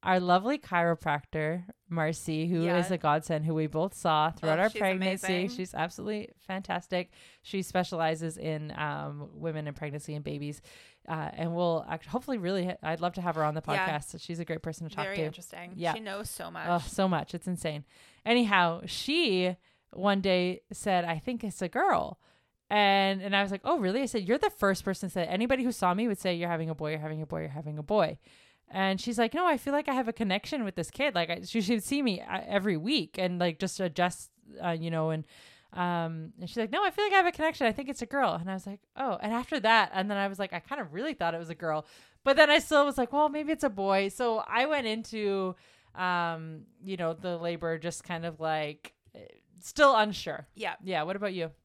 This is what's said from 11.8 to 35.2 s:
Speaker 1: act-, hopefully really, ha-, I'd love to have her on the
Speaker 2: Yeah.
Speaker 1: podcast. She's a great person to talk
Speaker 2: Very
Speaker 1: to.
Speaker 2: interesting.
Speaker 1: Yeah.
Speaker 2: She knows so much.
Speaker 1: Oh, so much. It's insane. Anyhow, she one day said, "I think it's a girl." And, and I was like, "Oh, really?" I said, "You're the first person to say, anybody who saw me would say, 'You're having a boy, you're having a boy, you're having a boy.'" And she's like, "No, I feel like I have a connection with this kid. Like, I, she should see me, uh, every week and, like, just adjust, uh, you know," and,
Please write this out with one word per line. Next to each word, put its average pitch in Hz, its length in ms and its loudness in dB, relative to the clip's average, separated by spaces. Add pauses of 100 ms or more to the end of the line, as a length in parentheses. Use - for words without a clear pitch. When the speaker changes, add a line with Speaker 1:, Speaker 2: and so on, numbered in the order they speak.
Speaker 1:
act-, - 160 -6
hopefully 262 320 -4
really, 185 300 0
ha-, 180 160 -6
I'd 160 180 -2
love 175 140 0
to 185 60 -6
have 175 140 0
her 160 80 2
on 151 120 0
the 160 120 -4
Speaker 2:
Yeah. 185 200 0 (120)
Speaker 1:
podcast. 160 220 -12
She's 170 180 -8
a 170 60 -4
great 165 160 -6
person 160 260 -8
to - 80 -10
talk 151 100 -4
Speaker 2:
Very 196 120 -4
Speaker 1:
to. 160 80 0
Speaker 2:
interesting. 175 500 -10
Speaker 1:
Yeah. 170 180 0
Speaker 2:
She 220 60 -4
knows 202 300 -8
so 170 200 -10
much. 165 200 -8
Speaker 1:
Oh, 175 180 4
so 190 220 2
much. 165 240 0
It's 175 140 -8
insane. 156 360 -4 (420)
Anyhow, 202 600 4
she 185 680 0 (360)
one 196 300 2
day 180 400 2 (100)
said, 185 320 0
"I 165 160 -2
think 240 240 -6
it's 196 180 -6
a 180 60 -2
girl." 277 520 2 (500)
And, 196 540 4
and 202 120 0
I 196 60 4
was 196 100 0
like, 196 120 -4
"Oh, 330 160 2
really?" 220 220 0
I 269 40 0
said, 214 220 -2
"You're 240 100 4
the 415 140 2
first 196 340 2
person 190 240 -4
to - 40 -12
say, 180 120 0
anybody 233 380 0
who 247 80 0
saw 180 240 2
me 226 120 0
would 202 120 -2
say, 180 160 0
'You're 170 140 -2
having 160 200 -2
a 156 60 -4
boy, 151 160 -4
you're 156 80 -4
having 156 220 -6
a 156 40 -6
boy, 160 160 -6
you're 156 80 -6
having 151 300 -8
a 147 40 -8
boy.'" 165 340 2 (540)
And 190 300 0
she's 233 160 -4
like, 226 160 2
"No, 349 140 2
I 302 100 4
feel 277 160 -2
like 294 160 0
I 269 40 0
have 254 140 0
a 233 60 -4
connection 220 500 -2
with 196 120 -4
this 165 160 -4
kid. 262 240 -2
Like, 170 140 0
I, 170 140 -4
she 220 180 0
should 208 220 2
see 285 180 0
me, 233 200 0
uh, - 260 -6
every 196 300 2
week 196 400 -2
and, 180 220 0
like, 175 200 2
just - 200 -4
adjust, 180 500 0 (340)
uh, 175 80 0
you 165 200 -4
know," 160 180 0
and, 156 160 -2 (480)